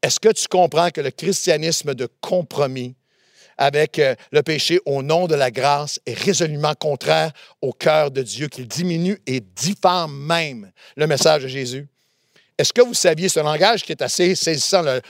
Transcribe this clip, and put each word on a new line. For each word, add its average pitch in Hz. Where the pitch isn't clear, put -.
Est-ce -
que 214
tu -
comprends 175
que 160
le 170
christianisme 160
de 123
compromis 131
avec, 147
euh, 135
le 147
péché 160
au 139
nom 165
de 160
la 131
grâce 143
est 113
résolument 151
contraire 156
au 135
cœur 156
de 135
Dieu, 117
qu'il 127
diminue 170
et 131
diffame 170
même 139
le 151
message 151
de 131
Jésus ? 131
Est-ce -
que 240
vous 240
saviez, 170
ce 160
langage 156
qui -
est 147
assez 175
saisissant, 165
le, 131